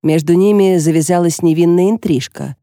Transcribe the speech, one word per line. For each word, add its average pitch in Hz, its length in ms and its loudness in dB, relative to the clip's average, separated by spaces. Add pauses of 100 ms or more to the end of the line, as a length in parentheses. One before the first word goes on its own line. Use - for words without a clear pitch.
Между 156 320 0
ними 190 440 2
завязалась 165 640 0
невинная 175 480 2
интрижка. 139 720 -6